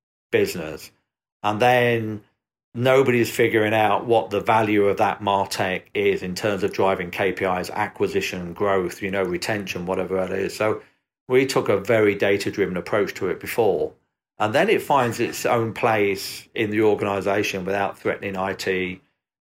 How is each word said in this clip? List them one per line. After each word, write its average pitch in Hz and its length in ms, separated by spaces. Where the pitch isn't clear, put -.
business, 90 580
and 104 160
then 120 640
nobody's 123 560
figuring 107 420
out 107 320
what 117 260
the 101 100
value 107 460
of 95 100
that 101 240
MarTech 98 640
is 101 280
in 92 120
terms 101 300
of 95 80
driving 95 400
K 98 200
P 98 120
Is, 90 260
acquisition, 92 840
growth, 95 480
you 98 120
know, 98 100
retention, 92 640
whatever 92 320
it 92 140
is. 95 240
So 107 260
we 131 180
took 135 220
a 104 100
very 104 380
data-driven 98 600
approach 95 380
to - 140
it 80 100
before. 87 540
And 110 160
then 165 140
it 202 140
finds 123 380
its - 260
own 113 260
place 104 840
in 107 160
the 107 120
organization 101 840
without 98 340
threatening 98 380
I 95 180
T. 92 460